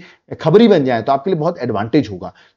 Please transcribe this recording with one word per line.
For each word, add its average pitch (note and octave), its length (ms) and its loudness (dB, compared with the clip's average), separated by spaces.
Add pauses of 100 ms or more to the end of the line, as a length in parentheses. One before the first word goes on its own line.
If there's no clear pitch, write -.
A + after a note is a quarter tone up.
(420)
खबरी G3+ 260 4
बन E3+ 180 4
जाए A#2+ 160 -2
तो A#2+ 100 -2
आपके C#3 200 -2
लिए E3+ 80 -2
बहुत E3+ 200 -4
एडवांटेज A2+ 500 -2
होगा, F2+ 240 -12 (240)